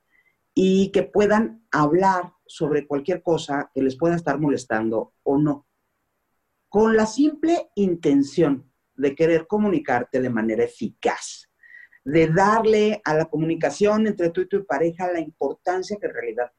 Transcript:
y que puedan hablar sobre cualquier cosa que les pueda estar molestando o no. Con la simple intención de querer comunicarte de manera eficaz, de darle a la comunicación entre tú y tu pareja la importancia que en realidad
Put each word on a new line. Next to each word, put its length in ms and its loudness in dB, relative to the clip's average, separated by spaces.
y 380 2
que 100 2
puedan 680 0
hablar 640 0
sobre 400 -4
cualquier 360 -4
cosa 520 -4
que 80 -2
les 140 -2
pueda 200 0
estar 220 -4
molestando 840 -2
o 160 0
no. 280 -2
Con 260 2
la 120 4
simple 680 0
intención 960 0
de 200 -2
querer 320 2
comunicarte 760 -2
de 80 -2
manera 360 0
eficaz, 840 -6
de 240 2
darle 760 2
a 100 0
la 120 2
comunicación 800 0
entre 220 0
tú 140 -2
y 60 -10
tu 180 -4
pareja 440 -2
la 100 -4
importancia 800 -6
que 80 -6
en 60 -8
realidad 460 -6